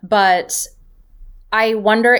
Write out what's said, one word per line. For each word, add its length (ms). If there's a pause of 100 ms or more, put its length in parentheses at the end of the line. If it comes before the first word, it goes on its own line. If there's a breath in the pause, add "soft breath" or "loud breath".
But 640 (880)
I 200
wonder 440